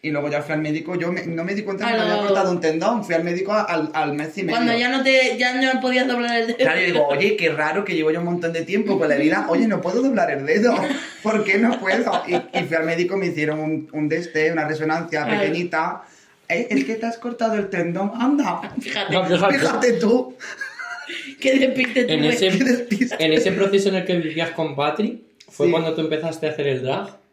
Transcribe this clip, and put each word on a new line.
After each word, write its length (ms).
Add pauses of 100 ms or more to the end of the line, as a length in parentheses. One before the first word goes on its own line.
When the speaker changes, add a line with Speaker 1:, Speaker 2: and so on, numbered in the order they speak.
Speaker 1:
Y 60
luego 220
ya 100
fui 140
al 60
médico, 340
yo 160
me, 160
no 160
me 100
di 80
cuenta 240
de 60
que 60
me 40
había 140
Speaker 2:
Claro. 140
Speaker 1:
cortado 220
un 80
tendón, 460
fui 80
al 100
médico 300
al, 400
al 220
mes 200
y 60
medio. 160
Speaker 2:
Cuando 180
ya 140
no 140
te, 340
ya 240
no 180
podías 280
doblar 300
el 100
dedo. 100
Speaker 1:
Claro, 220
yo 80
digo, 200
"Oye, 280
qué 140
raro 360
que 80
llevo 160
yo 80
un 80
montón 260
de 120
tiempo 340
con 120
la 60
herida, 340
oye, 180
no 120
puedo 220
doblar 300
el 160
dedo, 260 (480)
¿por 220
qué 160
no 200
puedo?". 480
Y, 80
y 280
fui 140
al 80
médico, 300
me 120
hicieron 320
un, 340
un 160
de 80
este, 340
una 160
resonancia 560
Speaker 2:
Claro. 160
Speaker 1:
pequeñita. 640 (480)
"Eh, 220
es 120
que 120
te 100
has 140
cortado 340
el 160
tendón, 500
anda". 400 (220)
Speaker 2:
Fíjate. 320
Speaker 3:
No, 140
fíjate. 320
Speaker 1:
Fíjate 400
tú. 360 (1040)
Speaker 2:
Qué 200
despiste 520
Speaker 3:
En 100
Speaker 2:
tuve. 80
Speaker 3:
ese, 280
Speaker 1:
Qué 60
despiste. 600
Speaker 3:
en 100
ese 180
proceso 380
en 60
el 100
que 120
vivías 340
con 240
Patri, 520 (200)
¿fue 200
Speaker 1:
Sí. 40
Speaker 3:
cuando 220
tú 80
empezaste 460
a 40
hacer 160
el 140
drag? 380 (140)